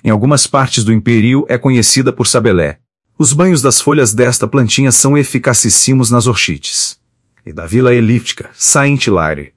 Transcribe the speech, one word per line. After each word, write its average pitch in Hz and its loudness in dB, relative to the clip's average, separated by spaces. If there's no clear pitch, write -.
Em 107 0
algumas 127 2
partes 127 -2
do 113 0
império 117 2
é 123 -2
conhecida 127 0
por 120 -2
sabelé. 90 0
Os 143 0
banhos 165 2
das 131 0
folhas 143 0
desta 120 0
plantinha 131 0
são 139 2
eficacíssimos 131 0
nas 117 2
orchites. - -4
E - -18
da 82 -12
vila 123 2
elíptica, 117 -2
Saint 143 0
Laire. 78 -2